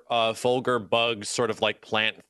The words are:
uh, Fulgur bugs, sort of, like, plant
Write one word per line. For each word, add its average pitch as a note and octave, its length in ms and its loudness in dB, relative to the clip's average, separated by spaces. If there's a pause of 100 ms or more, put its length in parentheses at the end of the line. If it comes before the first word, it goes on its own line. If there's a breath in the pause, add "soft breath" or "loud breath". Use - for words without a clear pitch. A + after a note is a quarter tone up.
uh, A2+ 240 2
Fulgur B2 560 0
bugs, A#2 400 0
sort A#2 220 -2
of, G#2 100 -4
like, G#2+ 220 0
plant A2 480 -2